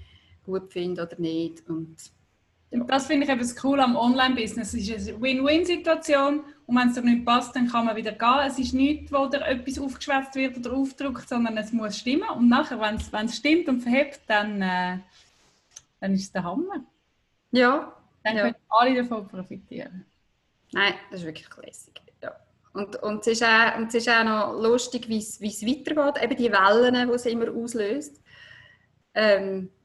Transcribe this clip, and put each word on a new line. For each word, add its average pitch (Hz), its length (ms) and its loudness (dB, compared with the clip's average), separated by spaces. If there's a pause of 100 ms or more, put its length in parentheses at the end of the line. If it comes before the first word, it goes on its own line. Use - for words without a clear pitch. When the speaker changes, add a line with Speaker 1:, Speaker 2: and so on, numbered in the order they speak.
(460)
Speaker 1:
gut 190 260 -8
finde 180 320 -6
oder 170 160 -12
nicht. 165 480 -4
Und, 160 280 -8 (760)
ja. 240 120 -2
Speaker 2:
Und - 60 -6
das 269 200 0
finde 294 180 2
ich 277 60 0
eben 247 100 2
das 240 140 -4
Coole 277 280 2
am 240 120 2
Online-Business. 240 760 0
Es 208 160 -4
ist 208 200 -6
eine 214 120 -10
Win-Win-Situation. 294 1200 2 (220)
Und 240 120 2
wenn 247 100 4
es 240 80 2
dir 247 60 -4
nicht 240 240 2
passt, 247 300 2
dann 247 140 0
kann 233 160 0
man 220 100 0
wieder 214 180 -4
gehen. 240 340 2
Es 254 100 -4
ist 247 160 -2
nichts, 285 380 0
wo 277 160 0
dir 269 180 -2
etwas 254 320 -4
aufgeschwätzt 269 580 -4
wird 262 220 -2
oder 240 160 -6
aufgedrückt, 269 540 -4
sondern 233 300 -2
es 214 160 -6
muss 214 240 -4
stimmen. 339 320 -2
Und 240 200 4
nachher, 254 300 2
wenn's, 214 320 -4
wenn's 214 260 -4
stimmt 330 300 2
und 247 140 0
verhebt, 262 460 0
dann, 208 340 0
äh, 180 380 -2 (1000)
dann 196 140 -2
ist 190 100 2
es - 80 -14
der 180 120 -4
Hammer. 294 400 -6 (680)
Speaker 1:
Ja. 254 420 2 (300)
Speaker 2:
Dann 220 140 0
Speaker 1:
Ja. 208 60 2
Speaker 2:
können 233 120 0 (140)
alle 247 340 4
davon 220 240 -6
profitieren. - 800 -14 (640)
Speaker 1:
Nein, 196 220 0 (180)
das 185 80 -12
ist 170 80 -10
wirklich 156 200 -14 (100)
lässig. - 440 -20 (220)
Ja. - 120 -10 (360)
Und, 196 320 -8
und 214 180 -4
es - 60 0
ist 226 160 2
auch, 226 340 6
und 226 120 -4
es - 40 -6
ist 233 160 0
auch 226 140 6
noch 214 360 0
lustig, 240 480 0
wie's, 220 340 -4
wie's 208 220 -6
weitergeht. 285 600 0
Eben 240 140 0
die 233 140 2
Wellen, 240 560 4
die 240 60 0
es 247 140 -2
immer 226 240 -2
auslöst. 233 680 -6 (920)
Ähm, 196 560 2 (160)